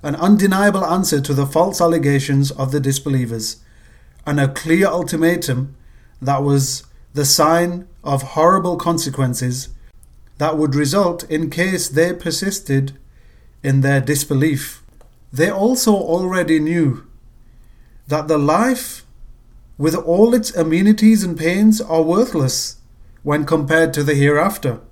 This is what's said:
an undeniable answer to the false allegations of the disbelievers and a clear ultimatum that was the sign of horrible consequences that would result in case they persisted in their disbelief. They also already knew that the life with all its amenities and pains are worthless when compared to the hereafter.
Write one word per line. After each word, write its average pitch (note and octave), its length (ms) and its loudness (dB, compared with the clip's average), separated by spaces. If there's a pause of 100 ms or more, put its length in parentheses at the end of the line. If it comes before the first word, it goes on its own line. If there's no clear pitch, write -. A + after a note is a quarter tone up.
an C#3+ 120 -4
undeniable F#3+ 680 2
answer E3 360 -2
to C#3+ 120 -4
the C#3 140 0
false E3 320 0
allegations C#3+ 720 0
of C3 200 -6
the D3 80 -2
disbelievers C3 800 -4 (680)
and D3 140 -2
a C#3 120 0
clear E3 360 0
ultimatum E3 880 -2 (460)
that C3+ 220 -2
was C#3 400 0 (300)
the D3 120 -2
sign E3+ 600 2 (160)
of C#3 320 -4
horrible F3 400 4
consequences C3 920 -4 (680)
that D#3+ 200 -2
would D3+ 180 0
result E3+ 540 0
in D#3 200 -2
case F3+ 380 -2
they E3 260 0
persisted D#3+ 840 -4 (680)
in C3+ 180 2
their C3+ 200 2
disbelief. C#3+ 840 -2 (500)
They D#3 160 2
also G#3+ 440 2
already F3+ 680 0
knew D3+ 480 0 (1000)
that D3+ 200 -4
the D#3 100 0
life F#3+ 680 0 (720)
with D#3 180 0
all F#3 380 2
its A#3 220 -2
amenities G#3 680 4
and F3 140 -4
pains G3 440 2
are E3 200 0
worthless E3 760 0 (460)
when D3 220 -2
compared D#3+ 500 2
to D3 80 0
the D3 100 0
hereafter. D3 680 0 (120)